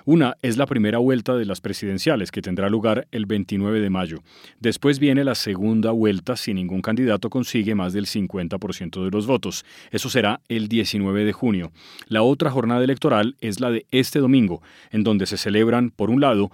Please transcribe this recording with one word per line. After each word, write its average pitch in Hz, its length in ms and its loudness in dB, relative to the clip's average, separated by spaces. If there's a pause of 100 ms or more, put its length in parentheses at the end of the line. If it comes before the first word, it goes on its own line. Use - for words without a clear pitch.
Una 139 380 4
es 117 140 0
la 135 100 0
primera 110 320 0
vuelta 127 360 2
de 117 100 -2
las 95 140 -6
presidenciales, 98 680 -2
que 95 140 -8
tendrá 98 260 -2
lugar 107 400 0
el 110 160 -6
veintinueve 101 540 -2
de 101 100 0
mayo. 90 300 -4 (400)
Después 135 400 0
viene 139 240 4
la 135 100 0
segunda 110 560 0
vuelta 110 460 0
si - 180 -6
ningún 92 300 -4
candidato 113 480 0
consigue 113 420 -2
más 90 200 -2
del 101 120 -2
cincuenta 92 540 -4
por 92 160 -8
ciento 92 280 -8
de 95 60 -2
los 104 160 -2
votos. 110 400 -2 (240)
Eso 110 220 -4
será 107 360 2
el 110 200 -2
diecinueve 104 580 0
de 104 80 0
junio. 92 380 -2 (380)
La 110 120 2
otra 139 300 2
jornada 123 320 0
electoral 127 580 0
es 104 180 -6
la 123 120 -2
de 117 180 -4
este 131 300 2
domingo, 127 420 4 (300)
en 110 120 0
donde 101 220 2
se 95 120 -6
celebran, 113 520 2
por 104 220 -2
un 131 100 2
lado, 107 320 2